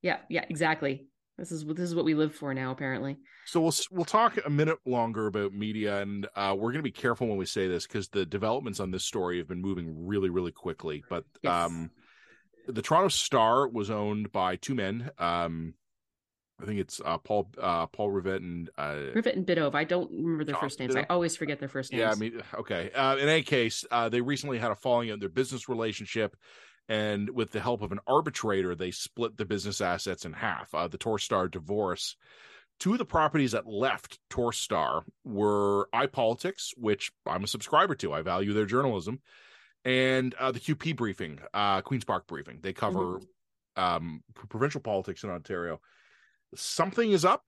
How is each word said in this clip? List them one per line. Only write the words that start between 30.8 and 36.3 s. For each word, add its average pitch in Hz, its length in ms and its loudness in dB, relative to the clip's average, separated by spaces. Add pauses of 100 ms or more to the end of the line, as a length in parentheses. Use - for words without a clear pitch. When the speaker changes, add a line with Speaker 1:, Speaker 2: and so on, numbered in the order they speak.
Speaker 2:
the 80 100 -8
Torstar 101 520 0
divorce. 90 680 -4 (600)
Two 185 160 2
of 247 40 2
the 240 80 0
properties 151 480 4
that 107 140 -2
left 110 520 -2 (100)
Torstar 82 760 0 (180)
were 101 720 4
iPolitics, 131 840 0